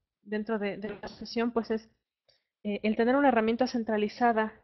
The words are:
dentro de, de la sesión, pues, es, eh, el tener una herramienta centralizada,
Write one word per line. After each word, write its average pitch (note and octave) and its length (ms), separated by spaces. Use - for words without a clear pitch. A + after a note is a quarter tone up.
dentro G#3+ 380
de, G3+ 180
de G3+ 140
la - 80
sesión, A#3 420
pues, A3+ 200
es, A3 180
eh, G#3 200
el G#3+ 120
tener A#3 220
una C#4+ 120
herramienta A#3 380
centralizada, A3 840